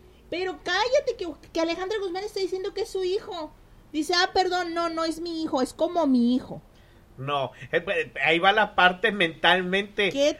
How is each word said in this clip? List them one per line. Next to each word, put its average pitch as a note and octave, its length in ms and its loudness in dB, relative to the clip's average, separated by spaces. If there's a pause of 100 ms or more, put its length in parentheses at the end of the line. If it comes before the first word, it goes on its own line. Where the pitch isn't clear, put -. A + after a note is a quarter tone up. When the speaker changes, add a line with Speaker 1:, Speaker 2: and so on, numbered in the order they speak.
(280)
Speaker 1:
Pero F4+ 340 -6
cállate, A#4+ 540 0
que, F4+ 100 -8 (260)
que D#4+ 80 -2
Alejandra F4+ 420 -2
Guzmán F#4+ 220 -6
está G#4+ 160 -8
diciendo F#4+ 340 -6
que G4 80 -6
es - 80 -8
su F#4+ 140 -4
hijo. F4+ 480 -6 (400)
Dice, D#4 240 -2
"Ah, F#4 180 2
perdón, F4+ 400 0
no, E4+ 160 -2
no E4 140 -4
es D#4+ 160 -4
mi E4 220 -6
hijo, C#4+ 200 0
es B3+ 100 -4
como E4 340 0
mi B3 280 4
hijo." E3+ 260 -6 (560)
Speaker 2:
No, C3+ 360 -2 (180)
eh, E3+ 100 2
pues, E3+ 280 -4 (160)
ahí E3 160 4
va F#3+ 120 6
la G#3 220 2
parte F3+ 380 4
mentalmente. F#3 1000 2
Speaker 1:
¿Qué D4 300 2